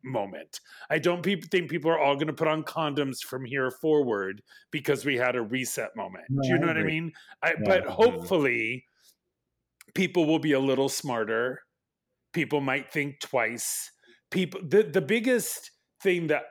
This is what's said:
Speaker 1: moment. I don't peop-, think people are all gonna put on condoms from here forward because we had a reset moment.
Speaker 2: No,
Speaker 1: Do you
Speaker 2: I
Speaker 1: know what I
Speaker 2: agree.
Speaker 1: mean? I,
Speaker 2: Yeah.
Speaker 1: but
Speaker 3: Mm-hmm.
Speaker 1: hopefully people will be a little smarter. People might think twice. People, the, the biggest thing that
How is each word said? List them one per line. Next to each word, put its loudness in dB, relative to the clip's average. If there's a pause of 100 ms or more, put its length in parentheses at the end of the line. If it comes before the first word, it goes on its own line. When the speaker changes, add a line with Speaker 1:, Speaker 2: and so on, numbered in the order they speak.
Speaker 1:
moment. -6 (300)
I 2
don't 0
peop-, -2
think 0
people 0
are 2
all 4
gonna -2
put 0
on 0
condoms -2
from -10
here -2
forward 0 (300)
because -2
we 0
had 0
a 0
reset -4
moment. -10
Speaker 2:
No, 0
Speaker 1:
Do 2
you 6
Speaker 2:
I -
Speaker 1:
know 2
what 0
I 0
Speaker 2:
agree. 0
Speaker 1:
mean? -2 (300)
I, 2
Speaker 2:
Yeah. -4
Speaker 1:
but 4
Speaker 3:
Mm-hmm. 4
Speaker 1:
hopefully 0 (1080)
people 2
will 4
be 2
a 4
little 2
smarter. -2 (720)
People 0
might -2
think -4
twice. -4 (400)
People, -2
the, 4
the 0
biggest -2 (300)
thing 2
that 0